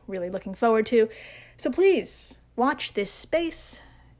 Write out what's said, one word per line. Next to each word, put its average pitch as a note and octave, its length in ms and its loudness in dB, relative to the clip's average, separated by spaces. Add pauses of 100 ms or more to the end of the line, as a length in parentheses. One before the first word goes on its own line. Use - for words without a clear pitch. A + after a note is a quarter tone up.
really F3+ 220 -6
looking F#3+ 240 -8
forward A3 340 4
to. A3+ 220 4 (480)
So - 120 -4
please, D#4+ 720 0 (160)
watch C#4 380 -2
this G3+ 180 -4
space, - 680 -6 (380)